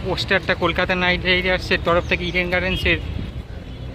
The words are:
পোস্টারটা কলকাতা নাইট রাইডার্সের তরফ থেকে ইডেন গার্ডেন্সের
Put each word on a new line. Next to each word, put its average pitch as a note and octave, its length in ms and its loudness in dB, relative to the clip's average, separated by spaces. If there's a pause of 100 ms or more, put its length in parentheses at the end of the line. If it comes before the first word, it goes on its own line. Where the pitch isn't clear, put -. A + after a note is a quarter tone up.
পোস্টারটা F#3 500 0
কলকাতা F3+ 400 2
নাইট F3+ 300 2
রাইডার্সের F3+ 600 2
তরফ E3+ 240 4
থেকে F3+ 160 0
ইডেন F3 260 0
গার্ডেন্সের F3+ 480 2 (960)